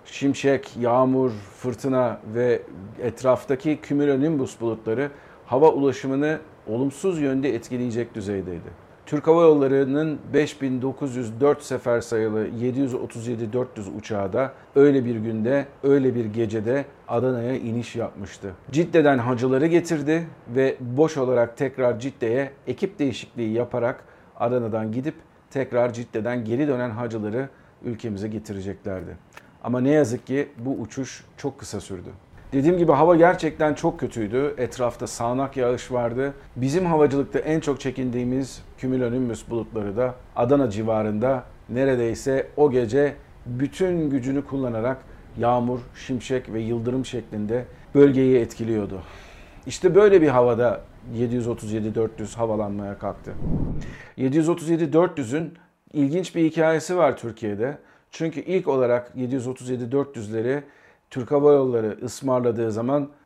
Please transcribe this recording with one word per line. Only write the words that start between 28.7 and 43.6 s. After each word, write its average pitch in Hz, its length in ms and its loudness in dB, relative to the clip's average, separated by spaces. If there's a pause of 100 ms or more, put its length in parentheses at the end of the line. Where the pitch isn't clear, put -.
Ama 123 160 -2
ne 131 100 2
yazık 135 360 2
ki 139 220 -2 (100)
bu 120 120 -6
uçuş - 540 -8 (120)
çok 135 220 -8
kısa 104 220 -10
sürdü. 92 280 -14 (440)
Dediğim 147 260 4
gibi 165 140 4
hava 160 240 6
gerçekten 160 580 4
çok - 260 -2
kötüydü. 117 580 -2
Etrafta 123 480 -4
sağanak 127 500 -4
yağış 127 360 -2
vardı. 123 420 -2 (220)
Bizim 139 300 0
havacılıkta 139 520 2
en 156 220 0
çok 143 200 -2
çekindiğimiz 127 840 -4 (160)
cumulonimbus 123 720 -2
bulutları 107 460 -4
da 127 180 0 (220)
Adana 127 340 4
civarında 110 720 0 (240)
neredeyse 127 800 0 (100)
o 147 140 6
gece 127 440 2 (320)
bütün 147 640 -2